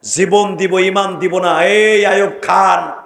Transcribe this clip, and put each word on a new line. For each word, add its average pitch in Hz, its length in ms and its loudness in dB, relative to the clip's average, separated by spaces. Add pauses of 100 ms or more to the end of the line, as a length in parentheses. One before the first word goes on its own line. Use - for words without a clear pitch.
"জীবন 190 540 0
দিব, 190 220 0
ঈমান 190 400 -2
দিব 180 200 -2
না।" 170 240 0
এই 208 420 2
আইয়ুব 196 260 0 (100)
খান 185 500 0 (140)